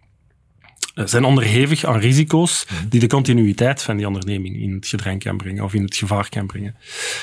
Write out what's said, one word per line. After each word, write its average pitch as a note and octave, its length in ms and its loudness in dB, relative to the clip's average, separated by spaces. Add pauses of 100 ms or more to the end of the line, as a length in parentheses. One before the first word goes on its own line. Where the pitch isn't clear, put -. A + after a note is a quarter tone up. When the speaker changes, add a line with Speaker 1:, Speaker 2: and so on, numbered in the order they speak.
(960)
Speaker 1:
eh, G#2 120 -4
zijn A#2+ 180 4
onderhevig C3 600 4
aan A2+ 140 2
risico's D#3 680 2
Speaker 2:
Mhm. F#2 220 -6
Speaker 1:
die A#2 120 2
de A#2 60 6
continuïteit A#2+ 760 2
van A2 140 -4
die G#2 100 -2
onderneming G2 500 -6
in G#2 160 -4
het F#2+ 140 -8
gedrang F#2+ 360 -4
kan G2 140 -4
brengen F#2+ 280 -8
of G2 100 -4
in G#2 80 2
het G2 140 -4
gevaar G2+ 320 -2
kan G2+ 180 -6
brengen. G2+ 280 -10 (480)